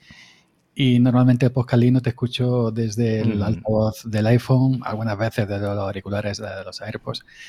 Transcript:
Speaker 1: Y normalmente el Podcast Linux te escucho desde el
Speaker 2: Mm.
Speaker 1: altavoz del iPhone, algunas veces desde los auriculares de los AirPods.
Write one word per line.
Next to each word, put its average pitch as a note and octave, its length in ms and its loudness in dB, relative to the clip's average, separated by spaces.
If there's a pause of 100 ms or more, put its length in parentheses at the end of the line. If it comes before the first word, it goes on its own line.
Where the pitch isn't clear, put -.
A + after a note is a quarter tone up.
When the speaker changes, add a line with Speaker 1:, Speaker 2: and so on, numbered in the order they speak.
(760)
Speaker 1:
Y B2+ 240 4
normalmente B2 480 4
el B2 40 2
Podcast A#2+ 300 2
Linux B2+ 220 4
te A#2+ 80 -2
escucho B2 580 -2
desde A2 520 -2
el A2 180 0
Speaker 2:
Mm. - 20 0
Speaker 1:
altavoz A2 640 0
del G#2+ 240 0
iPhone, B2+ 560 2
algunas A2 340 -4
veces G#2+ 300 -2
desde G2+ 180 -4
los G2+ 140 -2
auriculares G2 580 -6
de G2 260 -10
los F#2 160 -14
AirPods. - 460 -10 (240)